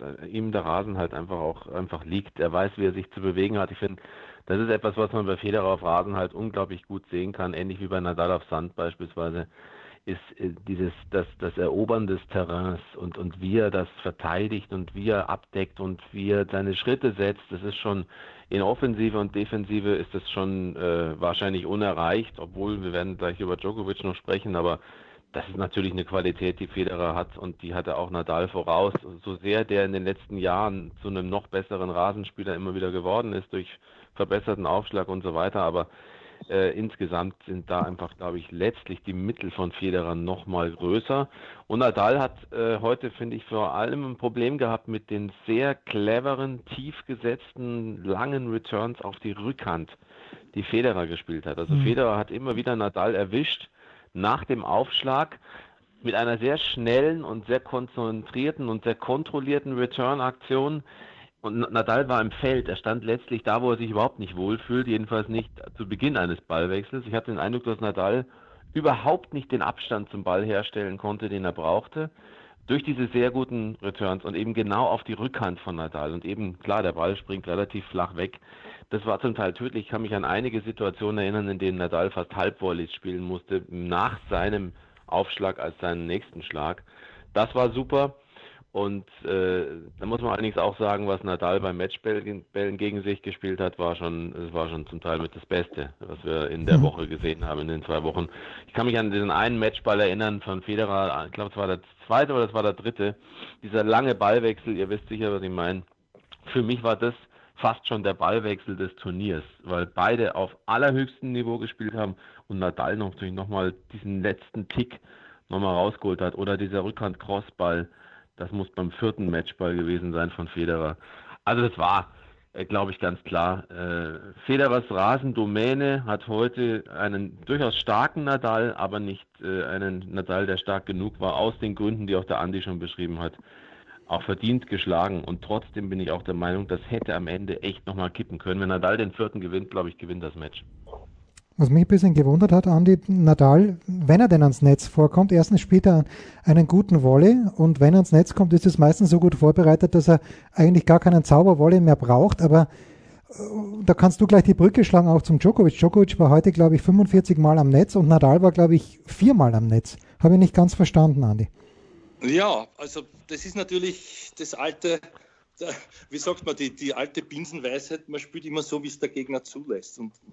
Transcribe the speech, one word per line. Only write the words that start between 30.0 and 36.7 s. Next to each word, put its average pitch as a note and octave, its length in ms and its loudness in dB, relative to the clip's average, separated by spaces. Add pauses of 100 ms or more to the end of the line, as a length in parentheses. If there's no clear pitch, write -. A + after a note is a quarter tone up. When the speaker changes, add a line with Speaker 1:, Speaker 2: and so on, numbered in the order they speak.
Speaker 1:
letzten G2 340 -8
Jahren F#2 540 -4 (100)
zu G#2+ 60 -12
einem F#2 200 -6
noch G2 200 -6
besseren F#2+ 420 -6
Rasenspieler F#2+ 640 -6
immer F#2 220 -8
wieder F#2 160 -6
geworden G2 420 -4
ist F#2+ 180 -10
durch F#2+ 280 -12 (340)
verbesserten G2 540 -4
Aufschlag F#2+ 400 -4
und F#2 160 -8
so F2 100 -6
weiter, F#2 280 -4
aber E2+ 280 -2 (600)
äh, F#2+ 280 -2